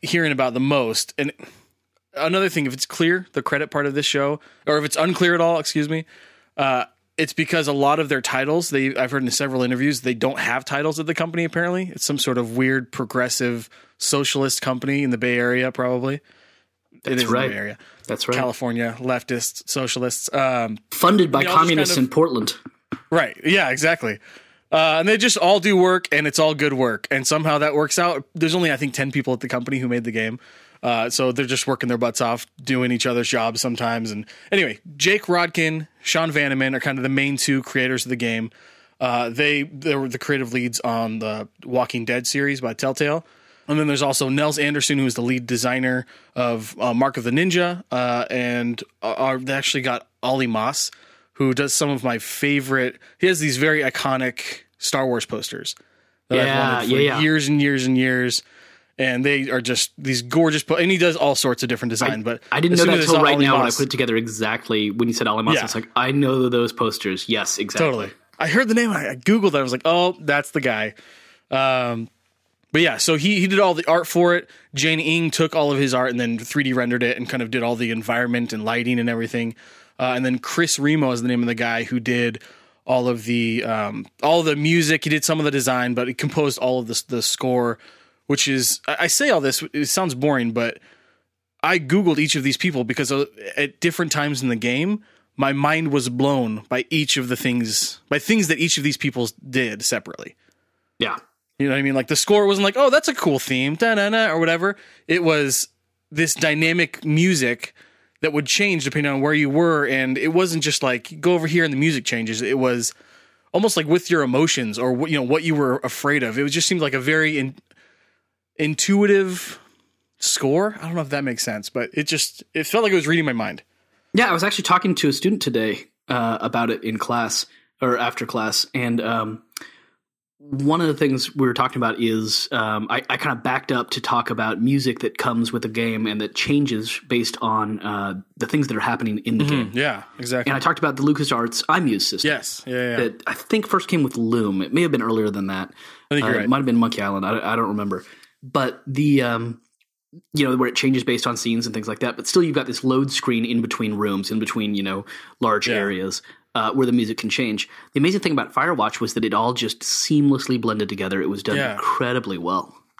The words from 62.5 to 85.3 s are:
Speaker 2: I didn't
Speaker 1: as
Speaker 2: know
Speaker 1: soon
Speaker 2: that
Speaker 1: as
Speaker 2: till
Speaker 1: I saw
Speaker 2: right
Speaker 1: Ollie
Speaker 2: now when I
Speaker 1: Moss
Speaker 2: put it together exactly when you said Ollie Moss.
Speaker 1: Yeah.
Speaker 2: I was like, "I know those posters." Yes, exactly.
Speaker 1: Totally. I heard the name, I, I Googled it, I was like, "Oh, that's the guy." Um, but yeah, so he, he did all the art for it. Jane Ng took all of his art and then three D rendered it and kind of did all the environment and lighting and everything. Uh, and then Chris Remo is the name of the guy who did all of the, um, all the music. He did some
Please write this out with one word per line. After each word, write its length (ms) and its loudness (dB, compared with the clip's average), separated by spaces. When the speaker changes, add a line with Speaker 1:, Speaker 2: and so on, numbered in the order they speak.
Speaker 2:
I 100 0
didn't 180 4
Speaker 1:
as 0 -
Speaker 2:
know 60 8
Speaker 1:
soon 80 6
Speaker 2:
that 80 4
Speaker 1:
as 40 2
Speaker 2:
till 120 6
Speaker 1:
I 20 6
saw 60 6
Speaker 2:
right 100 6
Speaker 1:
Ollie 100 4
Speaker 2:
now 80 6
when 80 4
I 40 4
Speaker 1:
Moss 120 0
Speaker 2:
put 100 2
it 40 -6
together 240 0
exactly 720 -2
when 180 0
you 60 0
said 140 0
Ollie 160 0
Moss. 120 2
Speaker 1:
Yeah. 40 2
Speaker 2:
I 60 0
was 100 -6
like, 200 -6
"I 160 2
know 380 2
those 240 2
posters." 560 -2
Yes, 300 0
exactly. 260 0
Speaker 1:
Totally. 260 -2
I 80 0
heard 220 2
the 40 2
name, 160 2
I, 220 -2
I 40 -8
Googled 340 4
it, 60 0
I 60 4
was 100 -2
like, 140 -4
"Oh, 340 4
that's 300 0
the 120 -2
guy." 340 -2
Um, 580 0
but 100 4
yeah, 160 4
so 200 2
he, 220 2
he 60 4
did 140 2
all 160 6
the 120 -2
art 200 4
for 280 4
it. 140 -4
Jane 260 2
Ng 300 2
took 260 0
all 160 4
of 60 2
his 160 2
art 160 2
and 100 -2
then 200 -2
three 240 -2
D 100 0
rendered 300 0
it 140 0
and 120 -8
kind 140 -4
of 80 -6
did 100 -2
all 140 0
the 160 -4
environment 600 -2
and 140 -6
lighting 340 0
and 100 0
everything. 460 -4
Uh, 160 0
and 100 -2
then 140 0
Chris 400 -2
Remo 320 2
is 100 -2
the 60 -2
name 140 2
of 60 0
the 80 -2
guy 280 -2
who 160 -4
did 420 -2
all 220 2
of 180 -2
the, 380 0
um, 420 -4
all 200 4
the 120 2
music. 480 2
He 60 -2
did 140 0
some 160 2